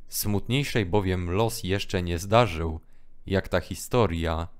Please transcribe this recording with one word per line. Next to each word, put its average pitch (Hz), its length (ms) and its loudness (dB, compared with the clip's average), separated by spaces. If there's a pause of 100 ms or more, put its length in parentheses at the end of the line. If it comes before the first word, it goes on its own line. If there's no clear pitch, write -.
Smutniejszej 113 760 0
bowiem 90 460 0
los 113 320 0
jeszcze 95 400 0
nie 87 160 -2
zdarzył, 85 600 2 (460)
jak 95 220 2
ta - 120 2
historia 85 880 0 (120)